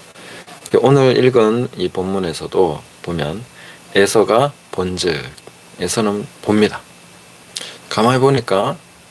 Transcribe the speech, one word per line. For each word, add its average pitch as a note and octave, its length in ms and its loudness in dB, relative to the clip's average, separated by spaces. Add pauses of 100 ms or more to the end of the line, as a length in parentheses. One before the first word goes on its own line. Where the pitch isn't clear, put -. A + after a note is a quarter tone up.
(800)
오늘 C3 420 4
읽은 B2 540 2
이 F2+ 120 -4
본문에서도 F2+ 920 -2 (200)
보면 E2 420 -6 (520)
에서가 G#2+ 580 2 (180)
본즉, F#2 460 -4 (640)
에서는 G#2 480 -2 (140)
봅니다. G#2+ 400 0 (1080)
가만히 A#2+ 300 2
보니까 A#2+ 580 0 (340)